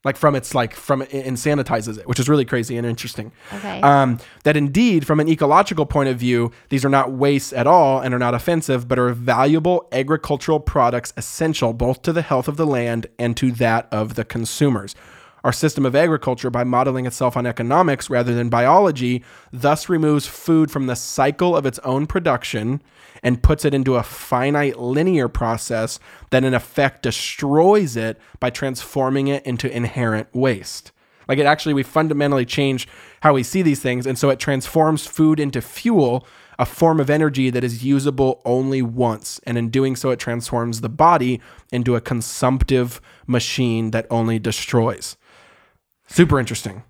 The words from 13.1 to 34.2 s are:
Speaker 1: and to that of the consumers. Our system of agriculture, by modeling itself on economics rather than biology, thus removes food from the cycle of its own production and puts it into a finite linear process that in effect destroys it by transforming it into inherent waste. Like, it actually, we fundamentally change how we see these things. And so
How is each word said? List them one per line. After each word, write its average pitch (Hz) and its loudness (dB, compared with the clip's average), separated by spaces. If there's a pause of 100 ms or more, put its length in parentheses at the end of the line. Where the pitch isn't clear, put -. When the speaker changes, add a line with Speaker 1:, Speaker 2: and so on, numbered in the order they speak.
Speaker 1:
and 117 -2
to 131 0
that 117 0
of 110 -4
the 110 -4
consumers. 117 -2 (480)
Our 120 2
system 147 0
of 123 -2
agriculture, 143 0
by 120 -2
modeling 127 0
itself 123 -2
on 123 -2
economics 131 0
rather 123 0
than 120 -2
biology, 123 2 (300)
thus 143 0
removes 151 2
food 160 2
from 135 -4
the 123 -4
cycle 147 0
of 143 0
its 123 -4
own 135 -2
production 139 -2 (440)
and 123 0
puts 151 4
it 143 2
into 135 0
a 113 0
finite 139 -2
linear 143 0
process 113 -4 (320)
that 127 4
in 131 2
effect - -2
destroys 156 2
it 110 -6 (220)
by 123 0
transforming 135 -2
it 139 -2
into 127 -4
inherent 117 -2
waste. 123 -4 (380)
Like, 135 0
it 143 4
actually, 151 2
we 135 0
fundamentally 143 0
change 135 -2 (340)
how 151 6
we 131 0
see 190 -2
these 147 2
things. 123 -2
And 131 -4
so 143 2